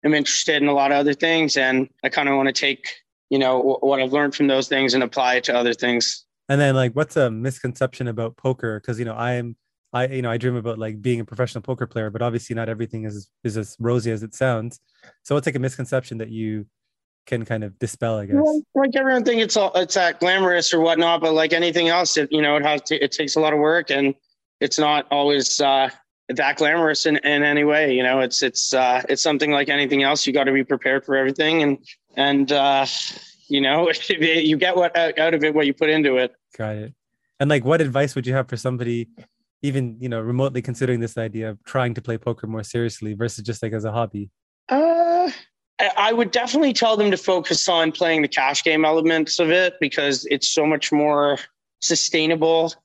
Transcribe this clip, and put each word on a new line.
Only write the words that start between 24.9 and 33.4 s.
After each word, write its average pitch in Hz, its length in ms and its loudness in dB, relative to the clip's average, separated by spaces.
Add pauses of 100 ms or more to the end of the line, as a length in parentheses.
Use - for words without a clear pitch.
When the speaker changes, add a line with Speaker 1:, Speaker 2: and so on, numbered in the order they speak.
Speaker 1:
always, 143 500 0
uh, 135 280 2 (400)
that 127 280 -2
glamorous 156 480 2
in, 156 120 2
in 147 260 0
any 147 200 2
way. 147 300 2
You 127 100 2
know, 127 160 2
it's, 127 240 0
it's, - 300 -2
uh, 127 340 2
it's 143 140 0
something 147 300 0
like 143 180 0
anything 143 340 2
else. 147 220 2
You 135 80 -2
gotta 135 180 2
be 135 120 2
prepared 135 420 -2
for 135 100 -2
everything, 151 480 2
and, 139 140 2 (400)
and, 139 340 2
uh, 139 340 2 (600)